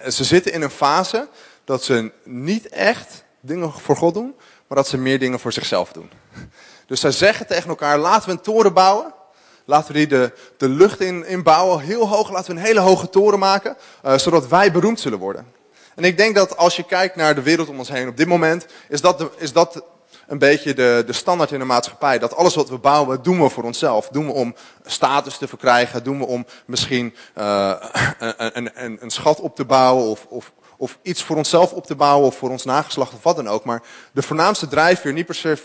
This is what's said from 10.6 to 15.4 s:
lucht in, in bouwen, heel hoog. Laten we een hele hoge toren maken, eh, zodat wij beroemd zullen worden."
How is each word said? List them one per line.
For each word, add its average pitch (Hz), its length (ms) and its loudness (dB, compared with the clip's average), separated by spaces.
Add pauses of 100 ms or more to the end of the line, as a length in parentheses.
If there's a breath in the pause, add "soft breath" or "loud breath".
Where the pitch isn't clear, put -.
lucht 165 320 4
in, 180 260 -6
in 185 160 -6
bouwen, 165 380 4
heel 208 280 -2
hoog. 208 220 0
Laten 185 240 -8
we 165 60 -10
een 196 60 -6
hele 220 140 4
hoge 185 300 4
toren 202 280 4
maken, 196 380 0 (260 loud breath)
eh, 135 160 4
zodat 156 300 2
wij 180 240 4
beroemd 190 280 0
zullen 110 180 -4
worden." 98 400 -10 (420 soft breath)